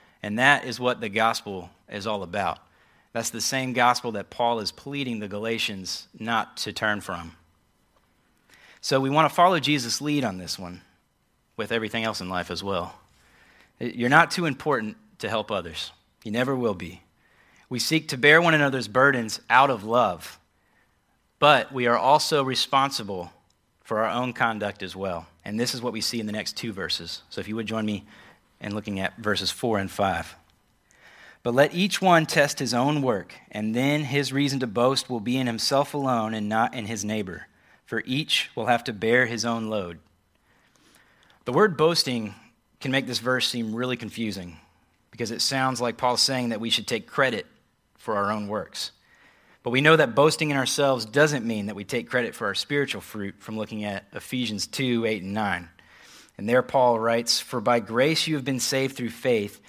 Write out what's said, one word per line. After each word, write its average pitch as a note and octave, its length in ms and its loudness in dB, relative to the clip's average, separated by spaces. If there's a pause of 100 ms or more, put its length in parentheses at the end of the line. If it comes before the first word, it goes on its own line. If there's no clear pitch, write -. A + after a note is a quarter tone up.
(220)
And G#2 160 -4
that C3+ 260 4
is B2 140 -8
what B2 220 0
the A2+ 80 -6
gospel G#2 640 -2 (180)
is G2+ 180 -10
all G#2 160 -4
about. F2+ 360 -4 (540)
That's A#2 180 -4
the A#2 100 -8
same C3 320 -4
gospel A#2+ 400 2
that G2+ 180 -8
Paul A#2+ 300 0
is G2+ 100 -6
pleading C#3 480 -8
the G#2 100 -8
Galatians G#2 800 -6 (100)
not A2+ 420 -4
to G#2+ 140 -8
turn G#2 280 -2
from. E2+ 340 -10 (1500)
So C3+ 200 2
we C3+ 100 0
want D3+ 180 4
to - 60 -10
follow F3+ 240 6
Jesus' C3+ 420 0
lead D3 220 0
on G2 160 -4
this F2 200 -10
one F2+ 240 -12 (760)
with G#2+ 160 -6
everything A2+ 320 -2
else A2 160 -4
in F#2 80 -8
life F2+ 240 -4
as F2 100 -8
well. F#2 380 -6 (800)
You're A#2+ 280 -2
not D#3 220 6
too F3 160 -2
important B2+ 500 -2 (220)
to A2 100 -6
help G#2+ 220 -4
others. E2+ 400 -6 (320)
You A2+ 80 -10
never B2+ 240 0
will A#2+ 200 0
be. F2 280 -14 (640)
We B2+ 100 -6
seek D#3 300 0
to C3+ 100 -4
bear D3+ 240 8
one E3+ 120 6
another's C#3 340 2
burdens B2 600 4
out C3+ 220 8
of G#2 140 -2
love, A2 540 0 (1000)
but C#3+ 340 6
we B2 140 0
are A#2+ 120 4
also C#3+ 460 4
responsible B2+ 880 -2 (500)
for G#2+ 180 -2
our A2 100 0
own B2 220 -2
conduct G#2+ 500 -2
as F#2 120 -10
well. F#2 320 -6 (180)
And G#2 140 -6
this A#2+ 160 -2
is B2+ 60 -8
what A#2+ 120 -4
we A2+ 80 -6
see A#2 200 -4
in G#2+ 60 -6
the G#2 60 -6
next G#2 240 -8
two A2+ 160 -8
verses. E2+ 580 -6
So - 100 -10
if F2+ 80 -8
you G#2+ 80 -6
would A2+ 100 -6
join A2 200 -2
me G#2 200 -4 (540)
in G#2 140 -8
looking G#2 260 -6
at F#2+ 160 -4
verses G2+ 340 -2
four A2+ 280 -2
and F#2+ 120 -4
five. F#2 460 -2 (1080)
"But A#2+ 120 -2
let C#3 180 4
each F3+ 300 -2
one E3+ 240 6
test D3 320 2
his A#2+ 160 -2
own C#3+ 260 2
work, A#2 340 -2 (160)
and G#2+ 240 -4
then C#3+ 300 2
his C3+ 300 -2
reason C#3 260 0
to B2+ 60 -2
boast B2 420 2
will B2 120 -4
be B2 180 0
in B2+ 80 0
himself C3 480 0
alone A#2+ 400 0
and G#2+ 120 -4
not A2+ 280 0
in B2 100 -6
his G#2 180 -6
neighbor, G#2 440 -6 (400)
for A2+ 180 -4
each - 500 -2
will A2 120 -4
have A2+ 180 2
to B2+ 80 -4
bear A2+ 320 4
his A2+ 220 -4
own A2+ 240 -2
load." F2+ 280 -6 (1500)
The B2 80 -2
word F3 240 4
boasting B2+ 560 2 (460)
can C#3 100 -4
make C3+ 160 0
this A#2 140 -4
verse B2 280 0
seem A2+ 260 -4
really B2 220 -4
confusing G2 640 -8 (500)
because A2 200 -6
it A2+ 100 -4
sounds C3 400 0
like A#2+ 160 -2
Paul's B2 240 2
saying B2+ 300 0
that G#2+ 100 -4
we A#2 80 -6
should - 180 -2
take A2 200 -4
credit B2 400 0 (500)
for A2 200 -4
our G2+ 140 0
own G#2+ 160 -4
works. - 440 -8 (720)
But B2 80 -6
we B2+ 120 2
know D#3 140 8
that C3+ 180 4
boasting D3+ 360 4
in C#3+ 60 0
ourselves C3+ 480 0
doesn't C#3 400 2
mean G#2+ 220 -2
that G#2 100 -8
we G2+ 80 -8
take A#2 240 -6
credit A#2+ 260 -2
for A2+ 120 -6
our G2 80 -2
spiritual C#3 480 -4
fruit G2 360 -8
from A2 200 -10
looking G#2+ 260 -6
at G2+ 280 -6
Ephesians A2 540 -6
two, B2 380 0
eight, A2 180 -2
and F#2+ 120 -6
nine. F#2 340 -2 (720)
And G2+ 100 -6
there B2 140 4
Paul B2 360 4
writes, A#2 420 0
"For - 200 -6
by A#2+ 200 2
grace B2 460 0
you D#3 100 -2
have C3 80 -6
been C3 160 -2
saved C3+ 360 -2
through A#2+ 140 -4
faith, A2+ 580 0